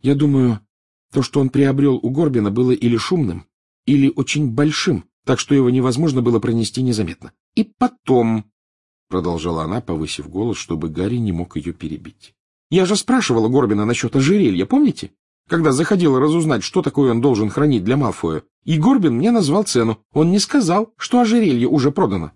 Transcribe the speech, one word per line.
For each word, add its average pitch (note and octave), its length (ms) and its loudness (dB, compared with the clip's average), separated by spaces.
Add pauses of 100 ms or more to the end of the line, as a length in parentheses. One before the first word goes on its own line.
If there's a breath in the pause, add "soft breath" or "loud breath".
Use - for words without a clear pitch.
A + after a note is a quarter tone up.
Я C#3 140 2
думаю, C3+ 440 2 (540)
то, C#3 80 2
что - 180 -2
он C3 100 0
приобрёл C#3 520 2
у A#2+ 80 -4
Горбина, C3 420 0
было B2+ 200 0
или A#2+ 260 0
шумным, A2+ 480 -2 (400)
или C#3 280 4
очень C#3+ 380 -2
большим, D3 540 -2 (200)
так B2+ 140 0
что - 160 0
его B2+ 140 4
невозможно C3 520 0
было A#2 180 2
пронести A#2 420 -4
незаметно. G#2+ 500 -4 (240)
И A3 80 0
потом», A2+ 800 -2 (640)
продолжала E2 540 -4
она, G2 180 -6
повысив D#2 480 -8
голос, G2+ 280 -4
чтобы E2 320 -6
Гарри F#2 280 -4
не G#2+ 140 -2
мог E2+ 240 -8
её E2 180 -8
перебить. - 600 -14 (360)
«Я F#3 160 2
же G3+ 100 0
спрашивала B2+ 540 0
Горбина G#2+ 360 2
насчёт A#2 300 -4
ожерелья, C3+ 500 2
помните? C4+ 460 0 (380)
Когда D#3+ 240 2
заходила D#3 460 2
разузнать, D#3 440 0
что - 180 -2
такое C#3 300 0
он A#2 80 0
должен A2+ 300 2
хранить C3+ 340 0
для A#2+ 140 0
Малфоя, F2 460 -4 (200)
и D#3+ 140 -2
Горбин F3 380 2
мне F#3 160 0
назвал G3+ 320 0
цену. A2+ 360 -2 (140)
Он D#3+ 180 2
не G3+ 80 2
сказал, G#3 580 0
что - 220 0
ожерелье G#3+ 480 2
уже C#3+ 240 2
продано». G2 440 -2